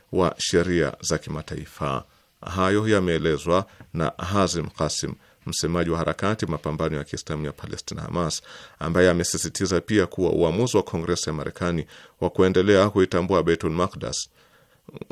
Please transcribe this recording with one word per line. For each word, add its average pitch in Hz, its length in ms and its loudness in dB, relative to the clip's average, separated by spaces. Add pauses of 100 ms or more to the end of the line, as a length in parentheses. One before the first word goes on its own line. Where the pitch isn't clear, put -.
(120)
wa 90 260 2
sheria 85 600 0
za 80 180 -2
kimataifa. 76 840 -8 (520)
Hayo 101 320 2
yameelezwa 85 800 2 (280)
na 80 240 -2
Hazim 90 500 0
Qasim, - 460 -4 (320)
msemaji 85 440 -2
wa 82 80 -2
Harakati 92 480 -2
Mapambano 78 500 -4
ya 71 80 -6
Kiislamu 76 420 -8
ya 69 60 -8
Palestina, - 500 -12
Hamas, 82 400 -4 (360)
ambaye 85 320 4
amesisitiza 87 720 0
pia 101 260 2
kuwa 87 260 0
uamuzi 85 440 2
wa 95 60 4
Kongresi 85 460 -4
ya 80 40 -2
Marekani 78 540 -4 (340)
wa - 100 0
kuendelea 98 600 6
kuitambua 92 520 2
Baitul 82 280 2
Maqdis, 80 580 -4 (840)